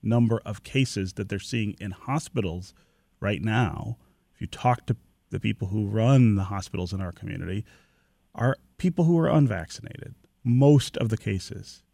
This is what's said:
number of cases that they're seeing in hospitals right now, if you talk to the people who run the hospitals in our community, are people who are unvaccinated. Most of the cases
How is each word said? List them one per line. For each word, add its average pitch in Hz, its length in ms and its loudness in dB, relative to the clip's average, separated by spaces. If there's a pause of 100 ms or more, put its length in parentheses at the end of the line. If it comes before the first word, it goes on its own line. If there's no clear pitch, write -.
number 113 420 2
of - 200 -10
cases 107 500 -2
that 98 140 -8
they're 101 100 -6
seeing 104 400 -6
in 98 140 -10
hospitals 98 800 -6 (460)
right 98 220 -2
now, 110 540 -2 (380)
if - 60 -18
you - 80 -10
talk - 380 -2
to 117 100 0 (340)
the 98 80 -6
people 104 300 -4
who 104 180 -2
run 113 480 4
the 98 100 0
hospitals 92 480 -6
in 95 80 -6
our 90 120 -6
community, 92 520 -8 (720)
are 127 220 0 (220)
people 180 260 0
who 170 140 6
are 165 100 4
unvaccinated. 113 840 0 (280)
Most 131 540 6
of 117 140 0
the 110 60 -2
cases - 760 -4